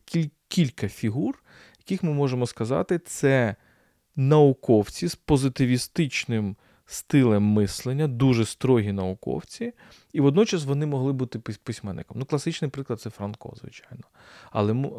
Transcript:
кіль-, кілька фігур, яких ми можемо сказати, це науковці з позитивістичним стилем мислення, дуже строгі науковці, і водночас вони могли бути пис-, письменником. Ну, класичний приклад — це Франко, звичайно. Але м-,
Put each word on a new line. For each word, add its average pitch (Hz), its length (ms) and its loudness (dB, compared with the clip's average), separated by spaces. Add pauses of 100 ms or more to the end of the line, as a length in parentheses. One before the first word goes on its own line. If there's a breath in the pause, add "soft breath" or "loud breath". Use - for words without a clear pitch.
кіль-, 160 240 -4 (180)
кілька 131 400 -2
фігур, 135 560 -6 (360 loud breath)
яких - 240 -6
ми 156 100 0
можемо 127 340 0
сказати, 151 520 -2
це 127 560 0 (600 soft breath)
науковці 135 920 4
з - 80 -4
позитивістичним 127 1400 0 (300 soft breath)
стилем 113 580 2
мислення, 107 640 0
дуже 120 380 2
строгі 113 460 0
науковці, 98 800 -6 (400 loud breath)
і 160 80 0
водночас 160 420 2
вони 143 220 -2
могли 139 280 -2
бути 123 260 -6
пис-, 110 240 -10
письменником. - 560 -10
Ну, 131 60 -6
класичний 151 460 -4
приклад — 131 300 -8
це 113 80 -10
Франко, - 520 -12
звичайно. - 420 -20 (480 loud breath)
Але 107 200 0
м-, 135 280 -2